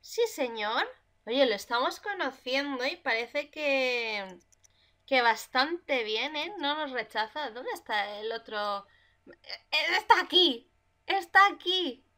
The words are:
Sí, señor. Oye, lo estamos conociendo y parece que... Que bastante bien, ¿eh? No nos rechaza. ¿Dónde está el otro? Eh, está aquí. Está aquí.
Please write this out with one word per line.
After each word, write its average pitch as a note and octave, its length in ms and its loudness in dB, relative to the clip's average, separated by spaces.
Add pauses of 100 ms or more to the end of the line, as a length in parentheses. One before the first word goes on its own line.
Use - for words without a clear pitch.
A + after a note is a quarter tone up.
Sí, - 280 -4
señor. A#3+ 600 -2 (380)
Oye, C4 180 4
lo A3+ 100 2
estamos B3 460 -2
conociendo C#4 840 -4
y E4+ 100 -2
parece A#3+ 540 -4
que... A#3+ 880 -2 (680)
Que C4 160 2
bastante B3+ 840 0
bien, A3+ 320 -4
¿eh? D#4 220 -6
No C#4+ 180 -2
nos D4 160 -4
rechaza. A#3 580 -4
¿Dónde B3 220 -10
está G#3 480 -4
el A3 120 -6
otro? G#3 540 -6 (400)
Eh, - 720 -4
está - 220 4
aquí. F4+ 500 2 (360)
Está F#4+ 420 4
aquí. F4+ 560 -4 (140)